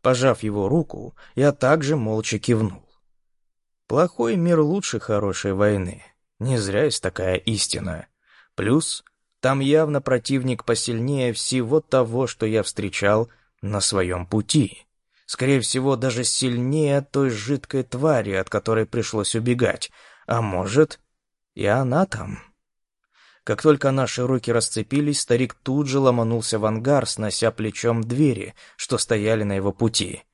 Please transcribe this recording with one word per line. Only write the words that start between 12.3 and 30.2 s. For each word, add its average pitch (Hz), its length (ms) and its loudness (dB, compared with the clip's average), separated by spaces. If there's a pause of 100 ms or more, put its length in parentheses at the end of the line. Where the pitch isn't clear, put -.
я 107 180 2
встречал 101 680 0 (320)
на 101 200 -4
своем 90 440 -2
пути. 107 600 -2 (400)
Скорее 135 340 0
всего, 131 360 0
даже 123 280 -2
сильнее 135 800 0
той 139 280 0
жидкой 123 540 -4
твари, 123 500 0
от 95 160 -2
которой 110 360 0
пришлось 110 480 -4
убегать. 120 580 0 (360)
А 117 140 0
может, 101 580 0 (560)
и 98 100 -4
она 131 400 2
там. - 340 -10 (1040)
Как 107 180 -4
только 147 300 4
наши 127 340 0
руки 127 260 0
расцепились, 135 680 0
старик 120 320 0
тут 139 340 -2
же 135 120 0
ломанулся 117 580 2
в 104 80 -2
ангар, 117 420 2
снося 107 440 -2
плечом 113 500 -2
двери, 120 540 0 (200)
что - 220 -4
стояли 107 460 0
на 101 100 -2
его 98 180 0
пути. 110 520 -2 (100)